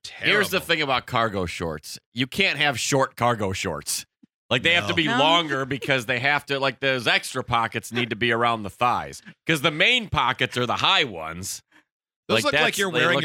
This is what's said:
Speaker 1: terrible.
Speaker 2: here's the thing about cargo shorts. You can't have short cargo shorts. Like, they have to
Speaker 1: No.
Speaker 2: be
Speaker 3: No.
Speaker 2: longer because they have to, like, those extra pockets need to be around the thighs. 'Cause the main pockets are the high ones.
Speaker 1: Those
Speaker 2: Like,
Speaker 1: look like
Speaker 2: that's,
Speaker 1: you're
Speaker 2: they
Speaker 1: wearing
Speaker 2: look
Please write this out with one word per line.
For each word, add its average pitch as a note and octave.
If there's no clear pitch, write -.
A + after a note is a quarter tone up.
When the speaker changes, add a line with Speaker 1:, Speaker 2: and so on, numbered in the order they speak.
Speaker 1:
terrible. -
Speaker 2:
here's G3+
the F3+
thing E3
about C3
cargo G#2+
shorts. D#2+
You B2+
can't F3
have C#3+
short C3
cargo G#2+
shorts. -
Like, B2
they E3
have F3
to D#3
Speaker 1:
No. E3
Speaker 2:
be E3
Speaker 3:
No. C#3+
Speaker 2:
longer D3
because C3
they B2
have C#3+
to, C#3
like, C3+
those C3
extra D#3+
pockets A#2
need A#2
to A#2
be A#2
around A#2
the G2+
thighs. F#2+
'Cause D#3+
the E3
main G#3
pockets B2+
are A#2+
the G#2+
high E3+
ones. E2+
Speaker 1:
Those F#3+
Speaker 2:
Like, -
Speaker 1:
look F#3
like D3
Speaker 2:
that's, G#3
Speaker 1:
you're G3
Speaker 2:
they -
Speaker 1:
wearing E3+
Speaker 2:
look -